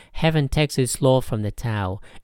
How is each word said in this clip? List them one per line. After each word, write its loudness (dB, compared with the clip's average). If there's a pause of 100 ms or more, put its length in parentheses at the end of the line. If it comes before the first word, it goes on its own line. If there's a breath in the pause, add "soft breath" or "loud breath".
(120)
heaven 2
takes 0
its 0
law 6
from -4
the -2
Tao, -4 (220 soft breath)